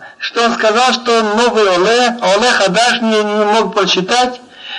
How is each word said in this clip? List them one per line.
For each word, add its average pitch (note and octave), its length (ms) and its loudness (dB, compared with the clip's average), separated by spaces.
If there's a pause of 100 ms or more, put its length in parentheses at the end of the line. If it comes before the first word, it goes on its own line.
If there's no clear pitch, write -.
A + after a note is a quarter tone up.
(180)
что - 280 -4
он A#3 80 0
сказал, A#3 400 0
что A#3 260 0
он G#3+ 160 -2
новый A3 320 2
Оле, A3+ 540 2
Оле G#3 300 2
Хадаш, A#3 500 0
не, A3 200 0
не G#3 240 0
мог G#3 280 0
прочитать, G#3 680 0 (400)